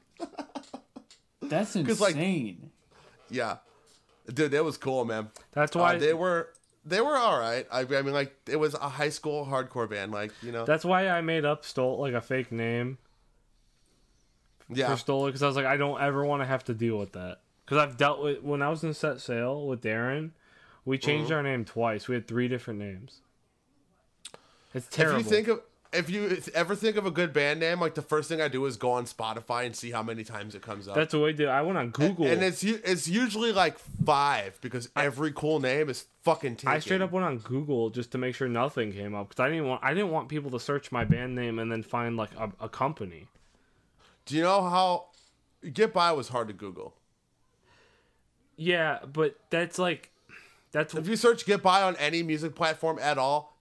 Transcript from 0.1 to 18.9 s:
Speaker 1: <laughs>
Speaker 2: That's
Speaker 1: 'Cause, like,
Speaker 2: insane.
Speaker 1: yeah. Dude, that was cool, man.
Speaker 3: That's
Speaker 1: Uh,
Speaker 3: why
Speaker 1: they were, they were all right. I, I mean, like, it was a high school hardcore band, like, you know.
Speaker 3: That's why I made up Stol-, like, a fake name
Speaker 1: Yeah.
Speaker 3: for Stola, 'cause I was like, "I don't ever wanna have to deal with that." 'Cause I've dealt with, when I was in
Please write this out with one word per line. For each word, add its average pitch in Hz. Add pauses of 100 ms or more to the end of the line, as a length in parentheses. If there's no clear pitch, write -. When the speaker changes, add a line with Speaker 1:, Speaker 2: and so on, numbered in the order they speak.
Speaker 1:
<laughs> -
Speaker 2:
That's 208
Speaker 1:
'Cause, 190
like, 190
Speaker 2:
insane. 143 (600)
Speaker 1:
yeah. 117 (760)
Dude, 147
that 143
was 156
cool, 131
man. 110 (220)
Speaker 3:
That's 147
Speaker 1:
Uh, -
Speaker 3:
why 175
Speaker 1:
they 156
were, 170 (340)
they 175
were 285
all 220
right. 117
I, 127
I 139
mean, 139
like, 147 (100)
it 131
was 151
a 143
high 147
school 151
hardcore 127
band, 104
like, 107 (100)
you 120
know. 117
Speaker 3:
That's 156
why 185
I 175
made 160
up 147
Stol-, 127
like, 135
a 117
fake 131
name 120 (1700)
Speaker 1:
Yeah. 123
Speaker 3:
for 117
Stola, 139
'cause 135
I 143
was 135
like, 135
"I 139
don't 143
ever 139
wanna 143
have 131
to 120
deal 113
with 101
that." 90 (260)
'Cause 143
I've 143
dealt 143
with, 143
when 143
I 143
was 156
in 156